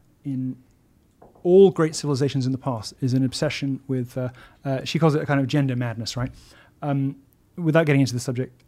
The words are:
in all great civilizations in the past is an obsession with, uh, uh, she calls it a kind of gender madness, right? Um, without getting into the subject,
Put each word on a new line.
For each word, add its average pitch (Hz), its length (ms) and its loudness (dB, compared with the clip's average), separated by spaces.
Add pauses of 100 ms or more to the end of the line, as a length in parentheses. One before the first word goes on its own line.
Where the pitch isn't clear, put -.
(260)
in 131 320 -6 (840)
all 185 280 8
great 160 240 0
civilizations 139 500 -2
in 131 60 0
the 131 60 -2
past 120 420 -8
is 127 140 0
an 131 100 2
obsession 127 640 -4
with, 127 300 -6
uh, 127 120 -4 (360)
uh, 135 180 -4
she - 160 -4
calls 151 160 4
it 151 60 0
a - 40 -6
kind 139 140 0
of 135 80 0
gender 135 300 0
madness, 117 400 -6
right? 127 140 -4 (500)
Um, 139 340 -2 (400)
without 160 300 2
getting 143 160 4
into 120 120 0
the 120 60 -4
subject, 127 480 -8